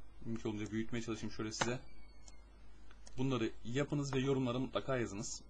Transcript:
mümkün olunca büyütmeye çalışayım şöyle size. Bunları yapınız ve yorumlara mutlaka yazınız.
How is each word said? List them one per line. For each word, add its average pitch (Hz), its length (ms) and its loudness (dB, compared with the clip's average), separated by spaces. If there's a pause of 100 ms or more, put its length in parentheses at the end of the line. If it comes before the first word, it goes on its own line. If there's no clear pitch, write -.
(240)
mümkün 113 260 0
olunca 104 200 -2
büyütmeye 110 320 2
çalışayım 110 300 -2
şöyle 110 200 -2
size. 123 260 2 (1400)
Bunları 127 320 4 (140)
yapınız 139 500 2
ve 135 40 4
yorumlara 131 400 4
mutlaka 127 380 2
yazınız. 107 540 -2